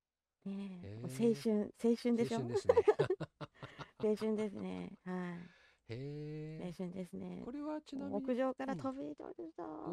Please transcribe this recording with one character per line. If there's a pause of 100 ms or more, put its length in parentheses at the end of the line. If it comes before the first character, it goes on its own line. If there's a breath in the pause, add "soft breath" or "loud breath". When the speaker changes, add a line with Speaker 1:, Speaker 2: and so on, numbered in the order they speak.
(440)
Speaker 1:
ね
え、
Speaker 2:
へ
え。
Speaker 1:
も
う
青
春、
青
春
で
し
ょ？
Speaker 2:
青
春
で
す
ね。
Speaker 1:
<laughs>
青
春
で
す
ね。
は
い。 (380 loud breath)
Speaker 2:
へ
え。
Speaker 1:
青
春
で
す
ね。
Speaker 2:
こ
れ
は
ち
な
み
に、
Speaker 1:
屋
上
か
ら
飛
び
降
り
る
ぞ。
Speaker 2:
う
ん。